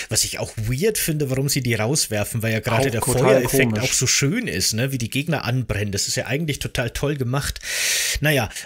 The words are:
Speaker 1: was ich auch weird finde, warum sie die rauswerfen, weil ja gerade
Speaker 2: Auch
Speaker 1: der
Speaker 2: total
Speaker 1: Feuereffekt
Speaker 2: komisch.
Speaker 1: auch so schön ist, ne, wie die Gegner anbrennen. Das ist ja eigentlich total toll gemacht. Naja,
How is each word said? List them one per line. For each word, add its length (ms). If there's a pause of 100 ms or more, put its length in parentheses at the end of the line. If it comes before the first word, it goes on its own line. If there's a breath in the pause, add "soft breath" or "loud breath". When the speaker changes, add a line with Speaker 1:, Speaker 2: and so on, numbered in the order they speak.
Speaker 1:
was 160
ich 140
auch 180
weird 420
finde, 320
warum 180
sie 140
die 120
rauswerfen, 680
weil 100
ja 80
gerade 280
Speaker 2:
Auch 40
Speaker 1:
der 80
Speaker 2:
total 220
Speaker 1:
Feuereffekt 520
Speaker 2:
komisch. 80
Speaker 1:
auch 100
so 140
schön 400
ist, 260
ne, 200
wie 60
die 120
Gegner 340
anbrennen. 480
Das 160
ist 80
ja 100
eigentlich 320
total 320
toll 260
gemacht. 440 (600 loud breath)
Naja, 280 (180 loud breath)